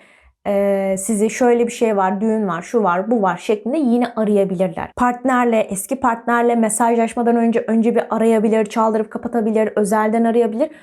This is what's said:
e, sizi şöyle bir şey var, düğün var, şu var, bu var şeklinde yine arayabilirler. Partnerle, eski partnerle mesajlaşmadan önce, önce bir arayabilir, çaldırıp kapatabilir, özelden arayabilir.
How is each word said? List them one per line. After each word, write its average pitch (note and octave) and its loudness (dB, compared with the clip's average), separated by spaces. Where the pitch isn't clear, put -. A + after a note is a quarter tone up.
e, G3+ 0
sizi G#3+ 0
şöyle A#3+ 2
bir A#3 -6
şey A3 0
var, G3 0
düğün A3 0
var, E3+ -4
şu A3+ -2
var, F#3+ 0
bu A#3+ 2
var F#3 0
şeklinde A3+ -4
yine A#3+ 2
arayabilirler. F#3+ 0
Partnerle, B3 0
eski G#3+ -4
partnerle A#3+ 0
mesajlaşmadan A#3 0
önce, A#3 0
önce A3+ 2
bir A3 -2
arayabilir, A3 2
çaldırıp A3 -2
kapatabilir, A3 -2
özelden G#3+ 0
arayabilir. A#3 0